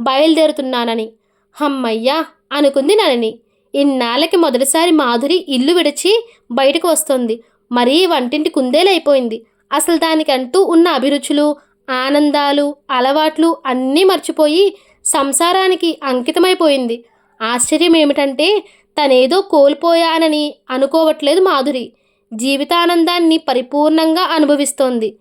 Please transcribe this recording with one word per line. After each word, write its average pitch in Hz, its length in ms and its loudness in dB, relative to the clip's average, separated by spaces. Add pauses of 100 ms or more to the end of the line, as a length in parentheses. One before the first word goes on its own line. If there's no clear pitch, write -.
"బయలుదేరుతున్నానని." 262 1080 0 (520)
"హమ్మయ్యా!" 269 640 -2 (260)
అనుకుంది 285 440 2
నళిని. 240 440 0 (360)
ఇన్నాళ్ళకి 277 640 0
మొదటిసారి 320 540 0
మాధురి 285 580 0
ఇల్లు 269 240 0
విడిచి 349 540 0 (240)
బయటకు 285 360 0
వస్తోంది. 247 560 -2 (280)
మరీ 262 340 2
వంటింటి 302 440 -2
కుందేలైపోయింది. 285 960 0 (260)
అసలు 311 260 0
దానికంటూ 311 680 0
ఉన్న 339 240 4
అభిరుచులు, 294 680 0 (340)
ఆనందాలు, 285 880 0 (140)
అలవాట్లు 311 760 0
అన్నీ 262 380 0
మర్చిపోయి 320 720 0 (280)
సంసారానికి 339 1000 0
అంకితమైపోయింది. 277 1000 0 (380)
ఆశ్చర్యం 311 560 0
ఏమిటంటే 294 680 0 (420)
తనేదో 262 360 2
కోల్పోయానని 320 1120 0 (140)
అనుకోవట్లేదు 302 720 0
మాధురి. 277 520 -2 (400)
జీవితానందాన్ని 330 1040 0
పరిపూర్ణంగా 311 840 0
అనుభవిస్తోంది. 277 1000 0